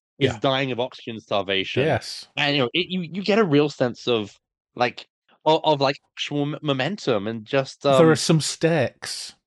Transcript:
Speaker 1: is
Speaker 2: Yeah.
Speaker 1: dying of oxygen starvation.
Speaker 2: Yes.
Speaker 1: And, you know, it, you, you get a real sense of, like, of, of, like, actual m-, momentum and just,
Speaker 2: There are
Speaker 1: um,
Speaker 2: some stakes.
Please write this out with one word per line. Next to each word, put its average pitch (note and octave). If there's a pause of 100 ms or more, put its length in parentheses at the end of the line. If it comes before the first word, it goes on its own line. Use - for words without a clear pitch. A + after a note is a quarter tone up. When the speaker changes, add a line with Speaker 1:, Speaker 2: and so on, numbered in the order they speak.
(200)
Speaker 1:
is C3+
Speaker 2:
Yeah. A2
Speaker 1:
dying C3+
of A2+
oxygen A#2+
starvation. G2
Speaker 2:
Yes. - (100)
Speaker 1:
And, C#3+
you C#3
know, A#2+
it, E3
you, F#3
you F3
get G#3
a A3
real D3
sense B2
of, A2 (380)
like, - (380)
of, D#3
of, D3
like, C#3 (180)
actual D3 (120)
m-, C#3
momentum C3
and A2+
just, -
Speaker 2:
There C#3
are D#3+
Speaker 1:
um, D3+
Speaker 2:
some D#3+
stakes. - (120)